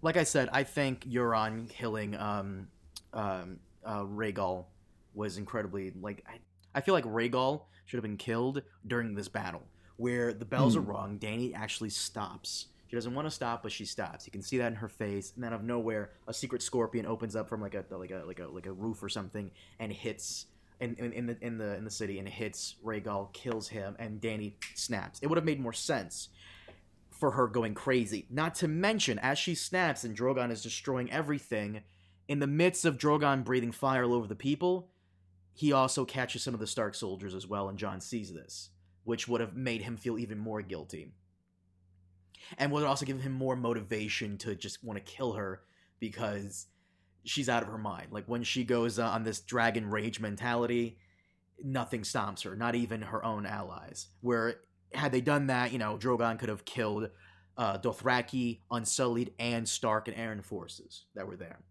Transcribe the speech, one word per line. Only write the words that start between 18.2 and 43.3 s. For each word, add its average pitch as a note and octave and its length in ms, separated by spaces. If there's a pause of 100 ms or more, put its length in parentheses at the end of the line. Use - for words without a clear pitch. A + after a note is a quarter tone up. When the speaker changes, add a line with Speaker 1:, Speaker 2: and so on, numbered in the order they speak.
Speaker 1:
like, F2 140
a, F2 80
like, E2+ 180
a F#2+ 80
roof G#2 300
or G2+ 60
something G2 420 (280)
and G#2+ 140
hits - 540 (320)
in, A#2 160
in, A#2+ 180
in A#2+ 140
the, A#2 140
in A#2 180
the, G#2 160
in G2 100
the G#2 60
city G2 280
and G2 80
hits - 560
Rhaegal, G#2 500
kills A2+ 360
him, G2+ 300
and G#2+ 200
Dany G#2+ 340 (200)
snaps. - 480
It C#3 60
would E3 100
have D#3+ 80
made D3 140
more A#2 140
sense - 560 (840)
for C#3+ 200
her B2+ 160
going A2 280
crazy. A2+ 560
Not D#3 240
to E3+ 120
mention, E3+ 520
as C#3 180
she - 160
snaps E3+ 500
and A2+ 140
Drogon B2 340
is G#2+ 120
destroying B2 480
everything, A#2+ 680 (460)
in C#3+ 120
the C#3 80
midst E3 380
of D3 120
Drogon D3 460
breathing A#2+ 300
fire C3 320
all A#2+ 80
over A#2 140
the G#2 80
people, F3 540 (640)
he D3 200
also C3 320
catches B2 360
some B2+ 120
of A2+ 60
the G#2+ 80
Stark G#2 280
soldiers F#2+ 400
as F#2 120
well, G2+ 220
and G2 80
Jon G2 240
sees G2+ 320
this, - 360 (340)
which A2+ 240
would A#2+ 140
have G2+ 160
made A#2+ 240
him A2+ 160
feel A2+ 200
even A2 220
more A2 220
guilty. D#2+ 500 (1500)
And C#3+ 140
would D3 120
also C#3 220
give C3+ 160
him C3+ 120